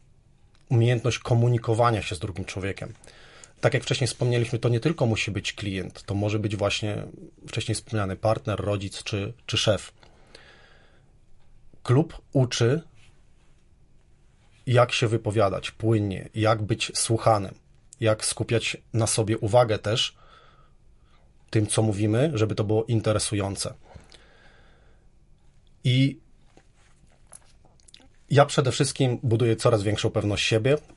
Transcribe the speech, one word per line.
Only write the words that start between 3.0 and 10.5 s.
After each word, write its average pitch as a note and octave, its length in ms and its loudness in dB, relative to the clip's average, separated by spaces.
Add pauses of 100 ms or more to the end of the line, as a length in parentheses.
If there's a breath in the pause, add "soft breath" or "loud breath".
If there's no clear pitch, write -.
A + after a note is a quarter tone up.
Tak - 140 2
jak B2 80 0
wcześniej B2+ 260 -2
wspomnieliśmy, A#2+ 500 0
to A#2+ 100 0
nie A#2+ 120 2
tylko D#3 260 0
musi G#2+ 240 0
być G2 220 -6
klient, F#2+ 500 -8
to G2 120 -6
może G#2 240 -2
być G#2 180 -4
właśnie G2+ 460 -2 (460)
wcześniej A2+ 260 -4
wspomniany G2 420 -4
partner, G#2+ 480 -2
rodzic G2 380 -6
czy, G#2 300 -6 (140)
czy G#2+ 100 -4
szef. - 360 0 (1900 soft breath)